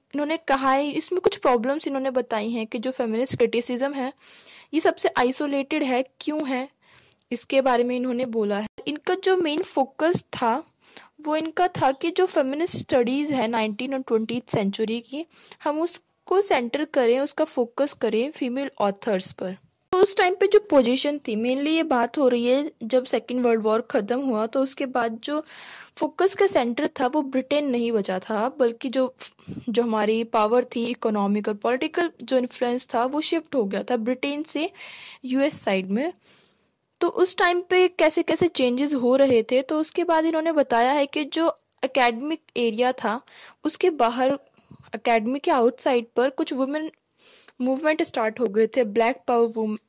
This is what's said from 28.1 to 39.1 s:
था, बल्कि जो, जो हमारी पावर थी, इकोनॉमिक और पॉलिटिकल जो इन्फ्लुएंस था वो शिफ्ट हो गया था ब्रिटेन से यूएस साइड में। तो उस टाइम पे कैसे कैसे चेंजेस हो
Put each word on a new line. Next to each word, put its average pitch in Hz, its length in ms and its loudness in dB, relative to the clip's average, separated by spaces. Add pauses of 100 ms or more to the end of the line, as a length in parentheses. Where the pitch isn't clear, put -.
था, 220 280 -2 (120)
बल्कि 233 300 0
जो, 254 240 0 (560)
जो 233 140 0
हमारी 220 400 0
पावर 226 400 2 (120)
थी, 233 100 -2
इकोनॉमिक 208 640 0
और 214 60 -2
पॉलिटिकल 311 580 -2 (120)
जो 254 140 0
इन्फ्लुएंस 247 560 -2
था 240 120 2
वो 294 160 -2
शिफ्ट 320 340 -2
हो 247 80 2
गया 196 200 -4
था 247 140 -2
ब्रिटेन 262 460 -4
से 320 260 -4 (560)
यूएस 269 360 0
साइड 190 300 -2
में। 277 220 -2 (880)
तो 349 60 2
उस - 300 2
टाइम 359 320 2
पे 370 180 6
कैसे 330 360 2
कैसे 339 240 2
चेंजेस 269 460 0
हो 247 220 4